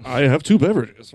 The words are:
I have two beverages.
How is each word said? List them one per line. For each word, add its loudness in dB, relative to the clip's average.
I -6
have 0
two 2
beverages. -4